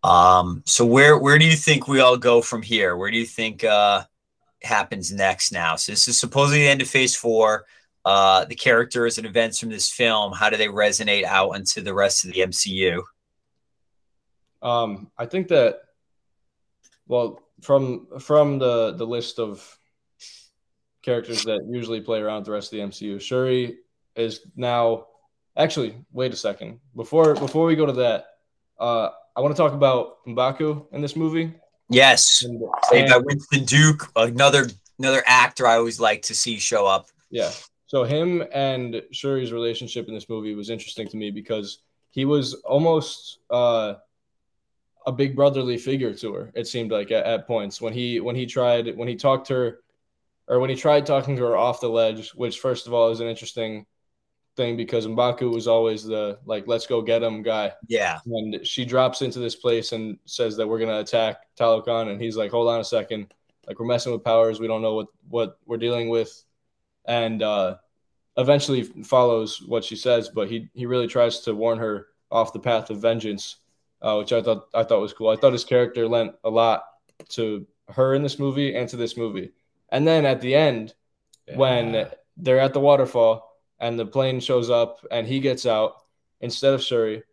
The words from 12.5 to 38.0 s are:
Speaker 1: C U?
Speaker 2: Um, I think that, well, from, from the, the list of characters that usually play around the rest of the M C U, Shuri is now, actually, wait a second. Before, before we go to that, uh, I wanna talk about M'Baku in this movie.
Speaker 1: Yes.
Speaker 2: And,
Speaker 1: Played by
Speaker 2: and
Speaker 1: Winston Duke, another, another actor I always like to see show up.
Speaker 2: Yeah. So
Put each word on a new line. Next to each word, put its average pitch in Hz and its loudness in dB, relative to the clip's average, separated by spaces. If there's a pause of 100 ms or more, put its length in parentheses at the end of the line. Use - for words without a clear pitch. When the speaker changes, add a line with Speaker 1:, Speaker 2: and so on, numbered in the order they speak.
Speaker 1:
C 98 -4
U? 90 0 (1600)
Speaker 2:
Um, 113 -4
I 117 -8
think 185 -4
that, 131 4 (1300)
well, 120 -2 (220)
from, 135 0 (120)
from 147 2
the, 120 0
the 113 -8
list 117 -8
of 107 -8 (1300)
characters 117 -4
that 110 -4
usually 113 -8
play 110 -4
around 107 -6
the 110 -10
rest 104 -8
of 110 -8
the 104 -8
M 98 -8
C - -14
U, 101 -8
Shuri 127 -2 (380)
is 113 -6 (140)
now, 120 0 (500)
actually, 143 -2 (160)
wait 127 -4
a - -12
second. 110 -10 (160)
Before, 147 4
before 156 0
we 165 4
go 151 2
to 135 -2
that, 120 0 (540)
uh, 117 -2 (260)
I 127 -2
wanna 147 0
talk 147 2
about 135 0
M'Baku 143 -2
in 143 -8
this 143 -6
movie. 160 -2 (360)
Speaker 1:
Yes. 127 6
Speaker 2:
And, 117 -8 (220)
Speaker 1:
Played 131 6
by 127 10
Speaker 2:
and 123 4
Speaker 1:
Winston 143 -2
Duke, 151 4
another, 123 4 (320)
another 135 0
actor 123 4
I 117 6
always 117 0
like 107 2
to - -6
see 117 -4
show 101 0
up. 95 0 (220)
Speaker 2:
Yeah. 151 -4 (340)
So 131 0